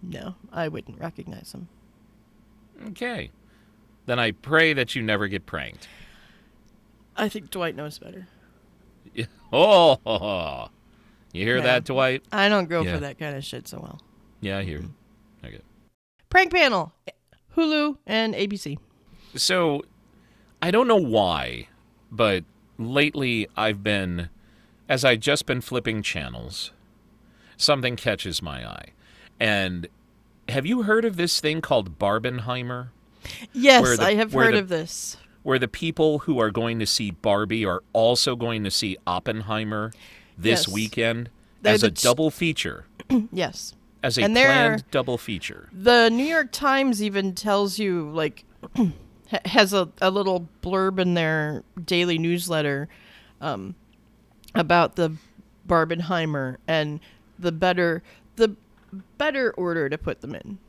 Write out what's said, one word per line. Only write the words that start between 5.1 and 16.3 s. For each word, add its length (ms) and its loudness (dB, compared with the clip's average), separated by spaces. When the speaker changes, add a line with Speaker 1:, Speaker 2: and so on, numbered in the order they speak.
Speaker 2:
get 200 -6
pranked. 400 -10
Speaker 1:
I 140 -2
think 200 -14
Dwight 260 -6
knows 240 -12
better. 280 -20
Speaker 2:
Yeah. 180 -6
<laughs> 40 -20
Oh, 1160 4
you 120 -6
hear 120 2
Speaker 1:
Yeah. 60 0
Speaker 2:
that, 220 2
Dwight? 460 0
Speaker 1:
I 180 2
don't 200 0
go 120 -2
Speaker 2:
Yeah. 140 -2
Speaker 1:
for 60 -2
that 160 -10
kind 180 -8
of 80 -10
shit 240 -14
so 120 -14
well. 200 -16
Speaker 2:
Yeah, 180 -4
I 40 -6
hear 160 -8
it. 40 -10
Speaker 1:
Mm-hmm. 640 -20
Speaker 2:
Okay. 140 -20